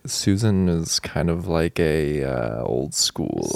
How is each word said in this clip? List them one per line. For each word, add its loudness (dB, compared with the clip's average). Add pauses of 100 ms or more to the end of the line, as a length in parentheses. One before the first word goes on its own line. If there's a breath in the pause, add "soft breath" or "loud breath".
Susan 2
is 0
kind -2
of -2
like 0
a, 2
uh, -2
old -2
school. -2